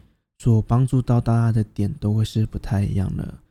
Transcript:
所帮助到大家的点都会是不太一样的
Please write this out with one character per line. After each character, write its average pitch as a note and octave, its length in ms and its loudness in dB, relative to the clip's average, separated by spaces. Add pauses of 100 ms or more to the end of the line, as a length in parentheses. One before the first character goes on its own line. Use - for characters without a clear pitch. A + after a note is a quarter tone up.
(380)
所 A2 240 4
帮 B2 240 2
助 B2+ 160 0
到 A#2+ 180 2
大 A#2 140 0
家 A#2 180 2
的 A2 100 2
点 G#2 380 -4
都 G#2 140 0
会 A2 100 0
是 G#2+ 220 0
不 - 120 -10
太 G2+ 260 -2
一 - 100 -4
样 F#2+ 220 -2
的 - 220 -10 (120)